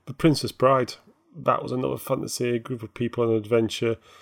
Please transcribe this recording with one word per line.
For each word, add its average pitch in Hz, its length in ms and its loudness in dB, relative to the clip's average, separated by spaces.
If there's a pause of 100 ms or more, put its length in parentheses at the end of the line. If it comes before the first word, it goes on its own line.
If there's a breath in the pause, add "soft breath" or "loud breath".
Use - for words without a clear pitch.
The 139 80 -10
Princess 139 380 2
Bride. 127 440 2 (420)
That 135 240 0
was - 100 -8
another 131 260 -2
fantasy, 120 580 -4
a 120 40 -2
group 117 220 -8
of 110 120 -12
people 120 300 -2
on 117 60 2
an 113 80 4
adventure. 113 600 0 (240 soft breath)